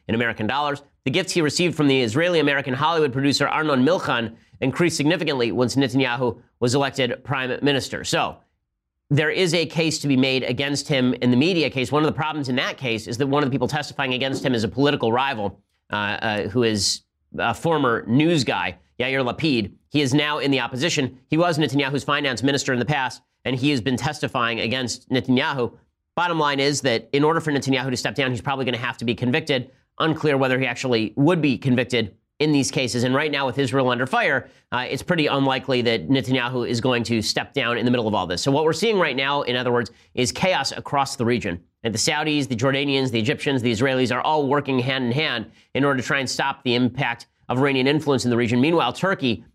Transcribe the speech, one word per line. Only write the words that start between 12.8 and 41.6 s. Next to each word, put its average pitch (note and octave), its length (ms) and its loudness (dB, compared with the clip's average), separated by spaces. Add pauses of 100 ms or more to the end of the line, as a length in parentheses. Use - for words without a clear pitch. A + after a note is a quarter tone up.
is A2+ 100 -6
that C3+ 120 0
one C#3+ 140 2
of C3+ 60 0
the B2 60 0
people A#2+ 120 0
testifying C#3 460 -4
against C3+ 320 -2
him C3 100 0
is A2 80 0
a A2 60 0
political C3 420 2
rival, A#2 480 -2 (320)
uh, G#2 60 -2
uh, G#2 520 -2
who A#2 160 2
is G#2+ 360 0 (380)
a A2 160 0
former C#3+ 520 0
news D3 380 2
guy, F#2 320 -4 (240)
Yair C3 240 0
Lapid. A#2+ 480 -2 (160)
He D3 120 -2
is C3+ 140 2
now D3+ 240 0
in C3+ 120 -2
the C3 100 2
opposition. C3 580 -4 (100)
He D#3 80 0
was E3+ 220 2
Netanyahu's C#3 460 0
finance C#3 380 -2
minister C#3 300 0
in B2 60 0
the A#2+ 80 -2
past, C3 340 -2 (240)
and B2 100 -2
he C3 140 0
has C3+ 140 0
been B2+ 160 -2
testifying A#2+ 640 -2
against A#2+ 500 -4
Netanyahu. B2+ 640 0 (400)
Bottom E3+ 220 0
line C#3+ 220 2
is C#3+ 200 0
that A2+ 320 0
in C#3+ 100 2
order D#3+ 180 4
for D#3 120 -2
Netanyahu C3 380 0
to B2 80 -2
step A#2+ 160 -4
down, C3 160 0
he's A#2 100 -4
probably C3+ 240 -4
gonna A#2 140 -2
have B2 180 -6
to - 80 -10
be A#2 100 0
convicted. C3 560 -2 (280)
Unclear D3+ 400 0
whether B2+ 200 2
he C3 80 -2
actually A#2+ 500 0
would D#3 260 4
be C3+ 160 2
convicted B2 560 0 (240)
in D3+ 140 2
these C#3 180 2
cases. B2 340 -2
And B2+ 100 2
right D3+ 160 0
now, C#3 140 -2
with C3 140 -4
Israel C3 320 2
under B2 160 0
fire, E3+ 420 0 (240)
uh, B2 160 -4
it's - 140 -6
pretty E3 240 0
unlikely C3 560 0
that A2+ 260 0
Netanyahu B2+ 580 0
is A#2 140 -2
going A#2+ 240 0
to A2+ 160 0
step - 320 -4
down A#2+ 240 0
in A2 80 -2
the B2 60 2
middle A#2+ 180 0
of G#2 60 0
all F#2 120 0
this. F2+ 140 -4
So C#3 100 0
what D3+ 140 2
we're E3 80 2
seeing G#3 260 0
right D3+ 160 0
now, C#3 280 -2
in B2 140 -2
other B2 160 0
words, A#2+ 180 0 (240)
is B2 180 0
chaos F3+ 400 0
across - 440 -2
the A2+ 100 0
region. G#2 360 -2 (220)